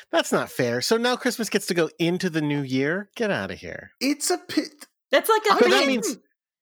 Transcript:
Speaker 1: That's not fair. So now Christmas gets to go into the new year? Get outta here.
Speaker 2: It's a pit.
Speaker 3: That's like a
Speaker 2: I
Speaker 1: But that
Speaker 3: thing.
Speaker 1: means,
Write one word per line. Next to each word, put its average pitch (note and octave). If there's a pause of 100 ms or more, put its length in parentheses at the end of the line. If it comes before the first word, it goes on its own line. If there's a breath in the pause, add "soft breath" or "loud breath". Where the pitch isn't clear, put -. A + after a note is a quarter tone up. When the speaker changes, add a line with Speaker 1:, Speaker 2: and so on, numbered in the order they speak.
(100)
Speaker 1:
That's D#4+
not C3+
fair. B2
So A3+
now A#3+
Christmas A#3
gets G3+
to F#3
go E3
into F3
the D#3
new D3
year? C#3
Get A3
outta F#2+
here. - (100)
Speaker 2:
It's C#4+
a F4+
pit. - (260)
Speaker 3:
That's C#4+
like A4
a -
Speaker 2:
I -
Speaker 1:
But A4+
that G4+
Speaker 3:
thing. C4+
Speaker 1:
means, B3+ (440)